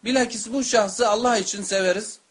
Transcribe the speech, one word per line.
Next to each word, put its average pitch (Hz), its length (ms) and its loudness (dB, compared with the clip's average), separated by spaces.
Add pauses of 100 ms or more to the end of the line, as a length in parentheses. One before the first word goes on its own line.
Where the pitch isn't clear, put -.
Bilakis 233 500 -2
bu 269 100 -2
şahsı 220 460 2
Allah 233 280 2
için 202 260 -4
severiz. 190 560 0 (120)